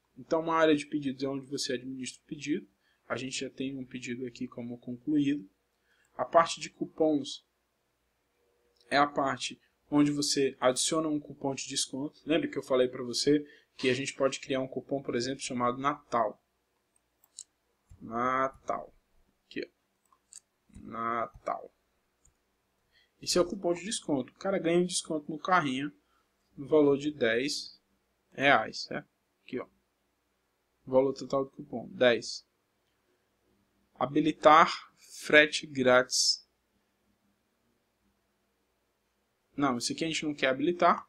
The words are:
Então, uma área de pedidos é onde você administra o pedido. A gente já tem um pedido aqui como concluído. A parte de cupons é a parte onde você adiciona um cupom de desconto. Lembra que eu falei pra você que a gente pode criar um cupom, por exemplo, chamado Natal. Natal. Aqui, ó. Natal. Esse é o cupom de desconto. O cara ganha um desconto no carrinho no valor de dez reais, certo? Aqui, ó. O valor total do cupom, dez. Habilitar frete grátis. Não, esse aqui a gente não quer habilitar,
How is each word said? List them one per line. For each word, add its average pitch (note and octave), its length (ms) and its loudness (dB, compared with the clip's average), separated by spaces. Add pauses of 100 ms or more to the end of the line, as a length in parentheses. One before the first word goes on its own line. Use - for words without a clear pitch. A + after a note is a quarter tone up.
(180)
Então, D#3+ 220 -2
uma E3 140 -2
área D#3+ 200 6
de D3 120 -2
pedidos C3+ 360 -6
é C3+ 60 -2
onde C3+ 160 -6
você C3+ 300 -6
administra B2+ 480 -10
o - 40 -20
pedido. D3 400 -6 (400)
A A#2+ 100 -6
gente C3 240 -8
já C3 100 -8
tem C3+ 280 -8
um B2+ 60 -10
pedido B2 420 -10
aqui A#2+ 220 -10
como A#2+ 300 -12
concluído. C#3+ 680 -2 (720)
A B2+ 80 -2
parte - 340 4
de D#3+ 120 -10
cupons D#3 760 -2 (1400)
é C3+ 80 0
a C#3+ 100 4
parte C3+ 540 -4 (300)
onde D3 200 6
você C#3+ 480 0
adiciona C3 480 0
um D3+ 140 -2
cupom C3+ 340 -6
de - 140 -10
desconto. C3+ 560 -6
Lembra D3 240 -2
que - 80 -8
eu C3+ 60 -6
falei B2+ 260 2
pra B2+ 140 -8
você C#3+ 440 2 (300)
que C3 140 0
a B2+ 40 4
gente C3+ 200 -6
pode C3+ 260 -2
criar C3+ 200 -4
um C3 60 -4
cupom, C3+ 360 -6
por C3+ 120 -6
exemplo, B2+ 280 -4
chamado B2 340 -2
Natal. B2 640 -2 (1600)
Natal. B2+ 920 -4 (520)
Aqui, - 180 -10
ó. - 1160 -20
Natal. A#2 880 -6 (1500)
Esse - 160 0
é F3+ 40 6
o E3+ 60 4
cupom F3+ 280 -2
de E3+ 100 -10
desconto. D3+ 480 -4
O - 40 -20
cara G3 220 -2
ganha E3+ 200 2
um F3+ 80 2
desconto D#3+ 440 -6
no D#3 80 -6
carrinho C#3+ 540 0 (640)
no C#3+ 100 -12
valor C#3+ 300 6
de D3 160 -4
dez C3 640 -2 (540)
reais, C3 520 2
certo? D3 220 -10 (380)
Aqui, B2+ 160 -8
ó. - 60 -12 (1200)
O B2+ 40 -12
valor C3 220 4
total C3+ 320 -4
do C3+ 60 -16
cupom, B2 400 -12
dez. A#2+ 560 0 (1500)
Habilitar D#3 1000 4
frete - 720 4
grátis. B2+ 800 2 (3000)
Não, C3+ 240 0
esse B2+ 140 -4
aqui C#3 120 -6
a D#3+ 40 -4
gente D#3 160 -4
não D3+ 100 -4
quer C#3 140 0
habilitar, E3+ 600 2